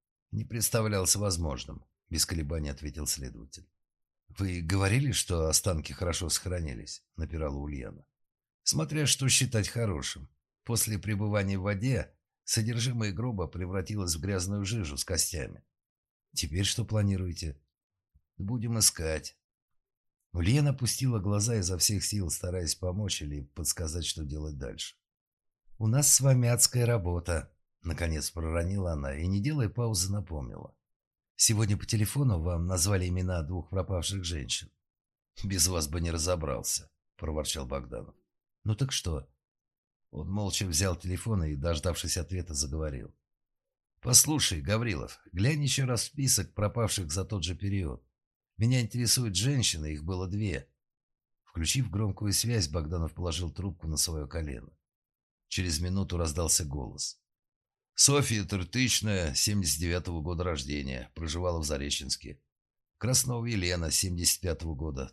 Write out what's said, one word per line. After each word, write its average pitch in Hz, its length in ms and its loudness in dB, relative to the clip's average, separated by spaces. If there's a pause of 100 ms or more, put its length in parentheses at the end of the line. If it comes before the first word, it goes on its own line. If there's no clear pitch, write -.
(340)
«Не 107 120 -2
представлялось 107 680 2
возможным», 85 720 -2 (240)
без 80 180 0
колебаний 78 440 -2
ответил 73 360 -8
следователь. 60 640 -8 (600)
«Вы 90 340 -4
говорили, 98 500 4
что 82 360 0
останки 78 440 2
хорошо 85 360 -2
сохранились», 78 760 -4 (120)
напирала 78 400 -4
Ульяна. 71 480 -8 (580)
«Смотря 147 440 0
что - 220 4
считать 127 400 4
хорошим. 90 600 -4 (360)
После 107 340 0
пребывания 101 600 0
в 92 40 -4
воде 104 520 0 (300)
содержимое 113 680 0
гроба 95 360 -2
превратилось 92 640 -2
в 78 60 -6
грязную 98 440 0
жижу 95 320 -2
с - 80 -2
костями». 73 600 -2 (680)
«Теперь 87 320 -2
что 107 200 0
планируете?» 92 760 0 (800)
«Будем 113 400 -2
искать». 80 580 2 (960)
Ульяна 123 380 4
опустила 120 480 0
глаза 104 380 2
изо 92 200 0
всех 95 280 2
сил, 98 260 0
стараясь 90 440 -2
помочь 92 460 -2
или 73 220 -6
подсказать, 80 640 -4
что 80 180 -4
делать 76 320 -6
дальше. 62 400 -10 (800)
«У 110 100 0
нас 131 240 6
с - 100 8
вами 127 280 6
адская 120 380 4
работа», 87 640 0 (300)
наконец 80 480 -2
проронила 85 640 0
она 69 220 -2
и, 80 120 -2
не 98 160 2
делая 143 260 2
паузы, 104 420 0
напомнила. 73 640 -6 (640)
«Сегодня 104 400 4
по - 80 -4
телефону 107 560 2
вам 85 260 0
назвали 92 420 2
имена 90 340 0
двух 82 260 -4
пропавших 92 560 -2
женщин». 80 460 -4 (760)
«Без 92 220 2
вас 85 220 0
бы 80 120 -2
не 85 100 0
разобрался», 78 800 -2 (260)
проворчал 76 500 -4
Богданов. 60 480 -8 (500)
«Ну 107 100 0
так 131 180 -2
что?» 73 360 -4 (800)
Он 80 200 -8
молча 101 340 -2
взял 87 320 2
телефон 92 480 -2
и, 76 120 0
дождавшись 80 600 -2
ответа, 85 380 -4
заговорил. 71 600 -4 (880)
«Послушай, 123 640 4
Гаврилов, 98 580 -2 (120)
глянь 135 300 2
ещё 135 220 2
раз 123 180 0
в - 40 -6
список 131 480 0
пропавших 101 580 0
за 92 120 0
тот 95 200 -2
же 87 100 -2
период. 95 480 -2 (540)
Меня 123 260 4
интересуют 117 540 2
женщины, 98 560 2
их 76 120 -6
было 92 220 -2
две». 92 420 -2 (760)
Включив 95 460 0
громкую 101 420 0
связь, 110 360 2
Богданов 80 460 -2
положил 85 360 -4
трубку 80 380 -6
на 78 80 -2
своё 76 300 -2
колено. 71 440 -6 (800)
Через 87 320 0
минуту 90 380 0
раздался 82 460 2
голос. 69 560 -8 (760)
«Софья 135 500 4
Тыртычная, 98 920 0
семьдесят 85 460 2
девятого 87 420 0
года 85 220 -2
рождения, 69 680 -4
проживала 85 460 -2
в 78 40 -2
Зареченске. 71 760 -4 (580)
Краснова 120 480 2
Елена, 90 440 0
семьдесят 87 500 2
пятого 80 340 -2
года, 67 380 -6